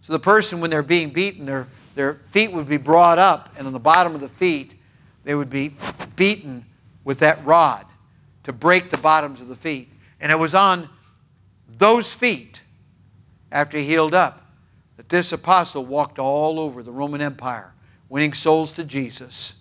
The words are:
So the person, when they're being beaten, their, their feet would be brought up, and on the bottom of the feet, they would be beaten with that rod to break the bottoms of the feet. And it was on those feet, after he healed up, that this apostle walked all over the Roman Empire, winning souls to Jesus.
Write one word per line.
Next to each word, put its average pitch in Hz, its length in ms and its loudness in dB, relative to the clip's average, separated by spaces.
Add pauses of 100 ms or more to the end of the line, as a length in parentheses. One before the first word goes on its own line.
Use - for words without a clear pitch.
So - 120 -10
the 160 60 -2
person, 202 420 2
when 165 100 -4
they're 156 120 -2
being 160 280 0
beaten, 180 340 -4
their, 135 240 -8 (260)
their 139 200 -2 (160)
feet 214 200 0
would 160 180 -6
be 147 100 -2
brought 165 400 6
up, 180 380 2
and 139 100 -12
on 131 80 -10
the 127 40 -8
bottom 165 360 2
of 143 80 -10
the 139 60 -12
feet, 160 460 -4 (500)
they 143 100 -4
would 143 160 -4
be 139 260 -6 (400)
beaten 185 480 -2 (400)
with 135 140 -6
that 156 260 2
rod 139 400 4 (600)
to 139 80 -12
break 175 380 2
the - 80 -4
bottoms 151 420 0
of 123 80 -20
the 127 80 -16
feet. 135 320 -10 (320)
And 147 120 0
it 160 60 2
was 160 160 -2
on 185 340 2 (920)
those 220 340 4
feet, 180 500 -6 (920)
after 147 240 -4
he 147 80 -4
healed 156 300 0
up, 170 240 0 (580)
that - 120 -20
this 175 240 -2
apostle 165 520 -2
walked 135 340 -4
all 147 420 -2
over 131 220 -10
the 117 100 -18
Roman 143 280 -8
Empire, 123 520 -8 (360)
winning 147 240 -2
souls 156 400 0
to 170 120 -12
Jesus. 131 760 -12